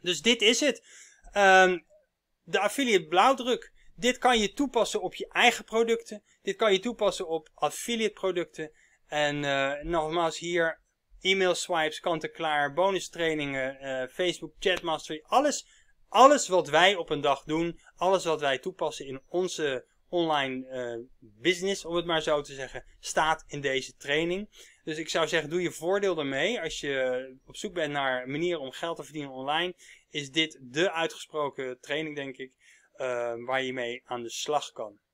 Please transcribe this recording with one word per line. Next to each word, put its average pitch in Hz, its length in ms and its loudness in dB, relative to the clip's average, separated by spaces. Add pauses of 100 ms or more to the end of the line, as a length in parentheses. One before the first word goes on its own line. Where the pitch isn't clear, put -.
Dus 175 200 -2
dit 233 200 4
is 240 180 6
het. - 500 -2 (220)
Ehm, 190 480 8 (640)
de 180 160 -2
affiliate 208 480 2
blauwdruk. 240 640 2 (240)
Dit 240 220 0
kan 247 220 4
je 202 140 0
toepassen 233 480 0
op 175 140 -6
je - 120 -10
eigen 220 360 4
producten. 226 600 -2 (180)
Dit 196 140 -6
kan 214 180 4
je 190 60 2
toepassen 196 480 -2
op 160 260 -6
affiliate 214 600 -2
producten. 170 580 -6 (360)
En, 147 360 0
eh, 139 400 0
nogmaals 165 560 -2
hier, 165 420 -2 (400)
e-mail 190 340 2
swipes, 160 440 -2
kant 165 240 -2
en 156 80 -8
klaar, 147 420 0
bonus 185 360 0
trainingen, 139 680 -2
eh, 131 300 -4
Facebook 170 500 -4
chat 180 220 0
mastery. 156 440 -6
Alles, 277 420 2 (420)
alles 262 380 8
wat 180 220 2
wij 175 260 6
op 165 140 -6
een 147 120 -2
dag 143 220 2
doen, 165 360 -2 (160)
alles 185 300 2
wat 156 140 0
wij 139 180 0
toepassen 151 480 -6
in 135 220 -10
onze 165 580 -2 (240)
online, 139 580 0
eh, 123 320 -6 (200)
business, 170 680 -4
om 170 100 -6
het 170 100 -2
maar 165 160 0
zo 151 200 0
te 147 120 -12
zeggen, 135 320 -12 (140)
staat 156 480 0
in 147 140 -8
deze 135 340 -4
training. 170 540 -2 (340)
Dus 156 140 -8
ik 160 120 -10
zou 165 180 2
zeggen, 156 220 -2
doe 175 120 -2
je 160 100 -2
voordeel 185 460 0
ermee. 151 440 -2
Als 160 180 -8
je 131 680 -4
op - 100 -20
zoek 202 180 -10
bent 156 200 -4
naar 131 360 -2
manieren 165 320 -2
om 131 100 -10
geld 170 260 -6
te 151 60 -12
verdienen 143 280 -10
online, 147 420 -4 (360)
is 143 220 -8
dit 160 300 -2
de 147 300 0
uitgesproken 147 880 -4
training, 151 360 -6
denk 139 220 -10
ik, 131 140 -14 (420)
eh, 120 400 -4 (120)
waar 131 180 -2
je 127 100 -4
mee 123 320 -6
aan 123 180 -6
de 117 60 -8
slag - 420 -4
kan. 104 280 -12 (140)